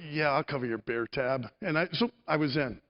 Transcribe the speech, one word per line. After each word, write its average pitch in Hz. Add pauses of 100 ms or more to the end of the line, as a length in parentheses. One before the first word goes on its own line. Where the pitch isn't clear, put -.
Yeah, 151
I'll 139
cover 139
your 113
beer 117
tab. 131 (160)
And 170
I, 165
so 233 (180)
I 156
was 151
in. 131 (100)